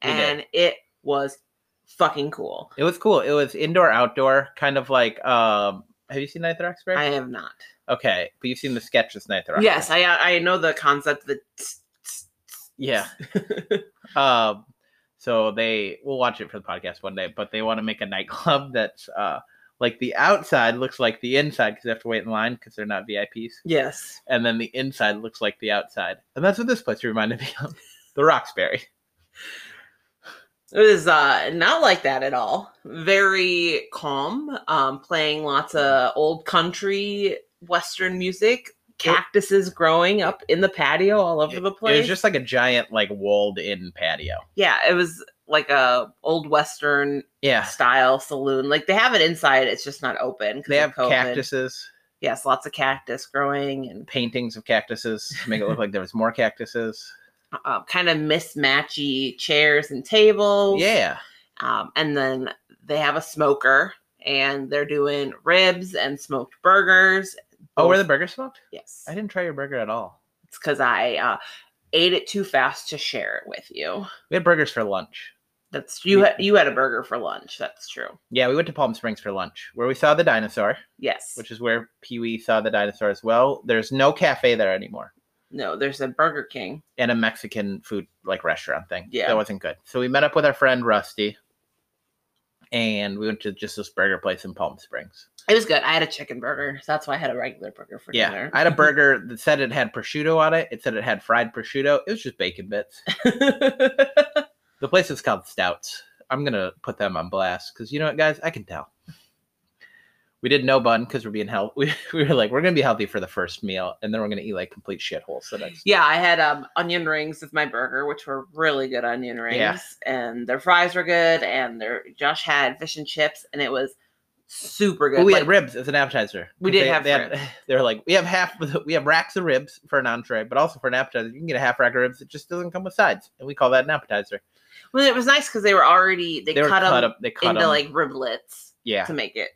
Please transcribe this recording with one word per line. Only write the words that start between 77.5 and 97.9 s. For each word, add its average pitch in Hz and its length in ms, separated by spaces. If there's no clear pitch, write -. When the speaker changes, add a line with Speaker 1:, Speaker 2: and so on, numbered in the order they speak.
Speaker 2:
That's - 300
true. - 300
Speaker 1:
Yeah, 123 180
we 135 80
went 160 100
to 165 60
Palm 135 200
Springs 110 280
for 107 100
lunch, 95 440
where 120 120
we 131 80
saw 151 200
the 170 100
dinosaur. 110 520
Speaker 2:
Yes. - 380
Speaker 1:
Which 113 160
is 110 80
where 117 300
Pee-wee 117 360
saw 113 220
the 110 120
dinosaur 104 360
as 101 140
well. 123 420
There's 113 280
no 135 200
cafe 131 440
there 98 180
anymore. 101 380
Speaker 2:
No, 95 240
there's 139 240
a - 80
Burger 147 340
King. 123 400
Speaker 1:
And 120 120
a 120 40
Mexican 110 680
food, 98 260
like, 92 180
restaurant 80 460
thing. 90 240
Speaker 2:
Yeah. 113 160
Speaker 1:
That 113 80
wasn't 104 260
good. 80 220
So - 160
we 127 80
met 139 160
up 147 100
with 151 100
our 143 80
friend 127 320
Rusty, 107 540
and 107 440
we 107 100
went 107 160
to 104 100
just 101 240
this 104 120
burger 98 300
place 92 260
in 92 100
Palm 78 240
Springs. - 500
Speaker 2:
It 208 60
was 220 100
good. 165 200
I 147 80
had 165 100
a 156 40
chicken 139 340
burger, 139 420
so - 100
that's 151 140
why 139 80
I 147 40
had 160 120
a 120 60
regular 120 340
burger - 300